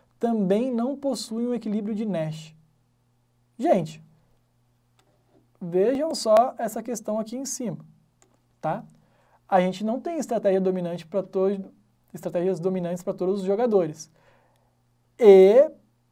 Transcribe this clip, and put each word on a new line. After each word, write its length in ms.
também 540
não 240
possui 500
um 60
equilíbrio 420
de 120
Nash. 500
Gente, 440
vejam 540
só 420
essa 260
questão 360
aqui 180
em 80
cima, 400
tá? 240
A 140
gente 240
não 160
tem 160
estratégia 440
dominante 460
pra 160
to-, 380
estratégias 440
dominantes 440
pra 100
todos 280
os 60
jogadores. 640
E 520